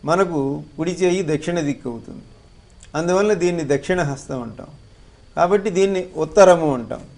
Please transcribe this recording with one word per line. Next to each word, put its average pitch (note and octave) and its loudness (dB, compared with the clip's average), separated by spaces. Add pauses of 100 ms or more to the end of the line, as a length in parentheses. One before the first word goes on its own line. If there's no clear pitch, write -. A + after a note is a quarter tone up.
మనకు D3+ 0 (140)
కుడి E3 -4
చేయి F3 0
దక్షిణ F3 -4
దిక్కు C#3+ -4
అవుతుంది. A2+ -14 (720)
అందువల్ల F#3 2
దీన్ని E3+ 0
దక్షిణ F3+ -2
హస్తం C3+ -6
అంటాం. A2 -14 (720)
కాబట్టి G3 2
దీన్ని F#3 0 (100)
ఉత్తరము D#3+ 6
అంటాం. A#2+ -8 (180)